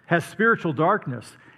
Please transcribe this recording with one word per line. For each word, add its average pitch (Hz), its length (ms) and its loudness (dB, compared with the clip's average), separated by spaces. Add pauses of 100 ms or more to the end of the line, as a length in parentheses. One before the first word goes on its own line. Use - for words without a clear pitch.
has 170 180 0
spiritual 208 500 0
darkness, 156 640 -2 (220)